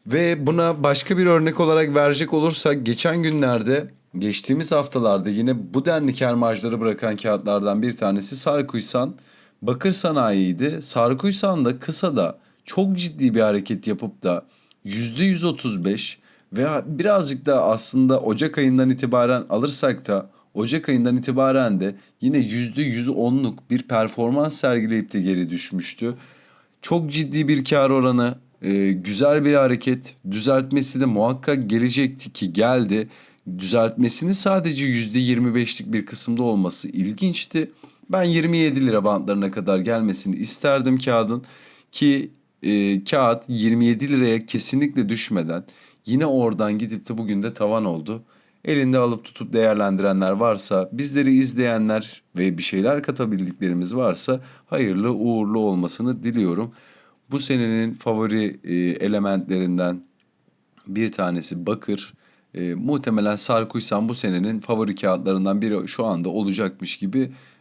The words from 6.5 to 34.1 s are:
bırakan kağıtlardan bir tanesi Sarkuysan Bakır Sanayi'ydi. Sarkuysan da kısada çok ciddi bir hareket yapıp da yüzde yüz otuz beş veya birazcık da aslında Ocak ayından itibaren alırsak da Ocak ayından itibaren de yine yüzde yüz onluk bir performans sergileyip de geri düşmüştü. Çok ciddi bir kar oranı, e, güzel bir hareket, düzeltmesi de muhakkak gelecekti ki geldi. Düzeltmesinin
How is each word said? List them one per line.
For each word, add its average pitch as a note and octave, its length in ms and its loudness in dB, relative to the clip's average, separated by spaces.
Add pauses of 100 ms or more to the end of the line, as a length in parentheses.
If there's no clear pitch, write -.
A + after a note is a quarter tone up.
bırakan A2 380 -2
kağıtlardan G2+ 640 0
bir A#2+ 160 -2
tanesi G2+ 380 -2
Sarkuysan C3 800 -2 (460)
Bakır C3 300 -2
Sanayi'ydi. B2+ 880 0
Sarkuysan D3 840 0
da B2+ 140 0
kısada C3+ 600 0 (260)
çok F#3+ 320 0
ciddi D#3 380 0
bir A2 60 4
hareket G#2 460 0
yapıp G#2 360 -6
da F2 220 -2 (380)
yüzde A#2 400 -4
yüz F3+ 200 2
otuz A#2+ 420 -2
beş G#2 340 -4 (340)
veya C#3+ 340 -2
birazcık D#3 580 0
da C3 180 4
aslında B2+ 560 2
Ocak B2 380 0
ayından C3 320 4
itibaren B2+ 600 2
alırsak B2+ 580 -2
da G2 220 -2 (240)
Ocak A#2+ 360 -2
ayından B2 280 2
itibaren B2+ 600 2
de G2 160 -4 (260)
yine C#3 160 2
yüzde A#2 440 -2
yüz B2 280 -2
onluk A#2+ 600 -2
bir B2 140 0
performans A#2+ 720 0
sergileyip A2+ 580 0
de G2+ 80 0
geri F2+ 280 0
düşmüştü. F#2+ 640 -6 (640)
Çok E3 300 -2
ciddi D3 360 -2
bir C#3 180 2
kar C3+ 240 4
oranı, B2+ 460 2 (260)
e, G2 300 2
güzel B2+ 540 2
bir D3 80 4
hareket, B2+ 600 2 (160)
düzeltmesi C3 720 0
de C#3 40 2
muhakkak B2 640 0
gelecekti B2 640 0
ki F2+ 200 -6
geldi. A2 540 2 (500)
Düzeltmesinin A2+ 720 0